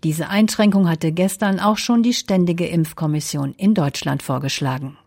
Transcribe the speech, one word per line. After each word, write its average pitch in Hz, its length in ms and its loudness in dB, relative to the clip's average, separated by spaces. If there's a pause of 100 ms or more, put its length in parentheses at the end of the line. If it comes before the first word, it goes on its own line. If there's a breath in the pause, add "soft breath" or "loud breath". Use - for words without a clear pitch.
Diese 160 260 -2
Einschränkung 196 640 4
hatte 160 220 0
gestern 190 480 0
auch 208 180 0
schon 233 240 2
die 240 120 2
Ständige 180 520 0
Impfkommission 151 880 -2
in 208 180 4
Deutschland 143 500 -2
vorgeschlagen. 135 840 -4